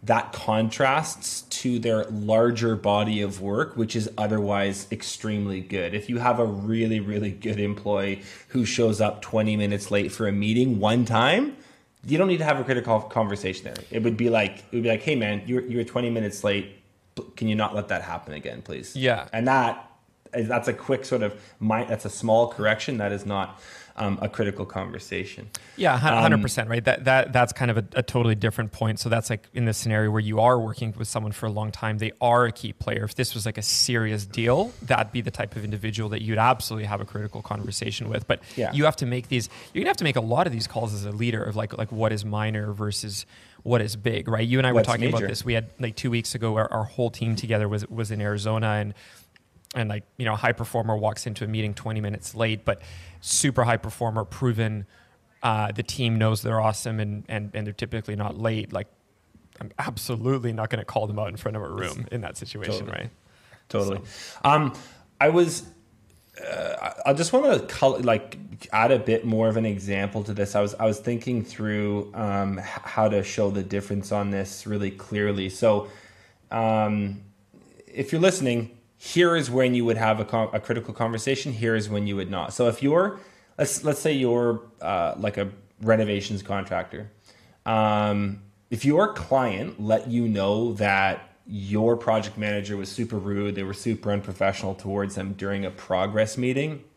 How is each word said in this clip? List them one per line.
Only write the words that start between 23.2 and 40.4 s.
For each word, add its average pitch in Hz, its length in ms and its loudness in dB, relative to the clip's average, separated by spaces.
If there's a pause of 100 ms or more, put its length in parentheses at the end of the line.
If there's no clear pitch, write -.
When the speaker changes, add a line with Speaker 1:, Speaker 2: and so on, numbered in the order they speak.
Speaker 1:
not, 98 320 -4 (400)
um, 101 220 0
a 104 80 -2
critical 101 380 -2
conversation. 95 840 -8 (300)
Speaker 2:
Yeah, 156 180 4
hun-, 143 160 4
Speaker 1:
Um, 113 80 4
Speaker 2:
hundred 110 220 6
percent, 113 260 -2
right? 117 160 -2
That, 127 200 2
that, 131 280 4
that's 123 220 4
kind 123 160 0
of 110 80 4
a, 107 60 0 (100)
a 131 80 2
totally 117 320 4
different 107 380 -2
point. 110 280 -2
So - 80 -4
that's, 113 220 0
like, - 240 -6
in 120 100 0
the 113 80 2
scenario 107 380 2
where 110 100 2
you 107 200 0
are 123 200 6
working 110 380 -4
with 113 100 -6
someone 107 240 -4
for - 140 -6
a 110 40 -2
long 107 220 -4
time, 107 240 -2
they 110 240 -2
are 123 240 6
a 113 80 0
key - 220 -8
player. 107 300 -4
If 107 100 -6
this - 200 -2
was, 104 120 -4
like, 107 100 -4
a 110 60 -8
serious 107 640 0
deal, 123 460 2 (100)
that'd 110 300 2
be 120 100 -2
the 120 80 -4
type - 260 -6
of 104 80 -8
individual 107 460 -4
that 107 100 -4
you'd 110 160 -2
absolutely 110 520 2
have 101 120 -2
a 104 60 -8
critical 104 340 -8
conversation 107 720 -6
with. 107 160 -4
But 117 140 2 (160)
Speaker 1:
Yeah. 117 180 0
Speaker 2:
you 143 100 2
have 156 120 6
to 139 100 -4
make 123 220 -4
these, 123 200 0 (240)
you're - 100 -2
gonna 349 80 2
have 392 80 2
to - 60 -2
make 143 120 2
a 127 40 2
lot 120 260 2